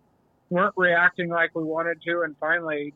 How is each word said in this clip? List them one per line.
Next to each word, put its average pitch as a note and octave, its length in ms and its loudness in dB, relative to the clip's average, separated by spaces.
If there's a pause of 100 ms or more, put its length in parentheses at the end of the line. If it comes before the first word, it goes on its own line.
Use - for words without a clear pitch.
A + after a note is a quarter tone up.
(500)
weren't F#3 260 0
reacting F3 540 2
like E3 240 0
we E3 80 -2
wanted E3 400 -4
to. E3+ 200 -2
And D#3 160 -6
finally, D#3 580 -2